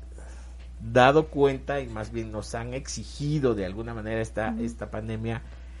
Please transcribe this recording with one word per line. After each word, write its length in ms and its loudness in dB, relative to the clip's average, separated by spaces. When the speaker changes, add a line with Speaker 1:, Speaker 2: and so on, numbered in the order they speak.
Speaker 1:
dado 480 8
cuenta 520 2
y 80 -6
más 240 -6
bien 180 -6
nos 240 -8
han 200 -4
exigido 800 0
de 100 -2
alguna 300 -6
manera 260 -2
esta, 300 -2
Speaker 2:
Ujú. 140 -2
Speaker 1:
esta 260 -6
pandemia, 520 -4